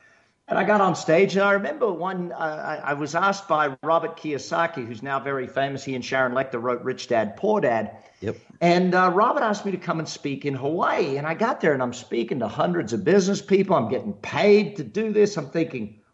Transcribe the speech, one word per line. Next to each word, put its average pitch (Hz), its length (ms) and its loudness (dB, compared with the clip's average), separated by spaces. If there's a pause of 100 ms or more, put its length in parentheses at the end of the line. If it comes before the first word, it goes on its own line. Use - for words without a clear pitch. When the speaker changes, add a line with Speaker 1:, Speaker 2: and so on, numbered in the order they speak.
(480)
Speaker 1:
And - 120 0
I 190 60 0
got 208 160 4
on 185 140 2
stage, 180 400 2
and 196 100 4
I 202 80 4
remember 220 400 -2
one, 175 400 -6
uh, 156 500 -6
I, 135 80 -2
I - 20 -2
was 143 220 -4
asked 196 320 2
by 151 360 2
Robert 160 340 2
Kiyosaki, 156 680 -4
who's 113 160 -10
now 139 160 -2
very 131 300 -4
famous. 139 380 -2
He 131 100 -4
and 120 80 -6
Sharon 131 300 0
Lechter 127 280 -2
wrote 123 200 -2
Rich 127 260 -6
Dad, 107 300 0
Poor 208 240 0
Dad. 113 360 0 (220)
Speaker 2:
Yep. 92 160 -6 (240)
Speaker 1:
And, 175 340 4
uh, 185 200 4
Robert 254 300 2
asked 208 220 0
me 202 60 -4
to 180 60 -2
come 160 220 -4
and 151 100 -6
speak 139 360 -6
in 143 80 0
Hawaii. 147 640 0
And 143 100 -4
I 160 100 -2
got 233 260 0
there, 156 120 4
and 127 80 0
I'm 123 120 -2
speaking - 460 -4
to 107 100 -2
hundreds 170 420 -2
of 101 140 -2
business 190 360 4
people. 190 360 2
I'm 113 100 0
getting 127 260 -4
paid 202 600 2
to 156 80 -8
do 196 300 -4
this. 202 240 4
I'm 147 120 -6
thinking, 135 520 -4 (120)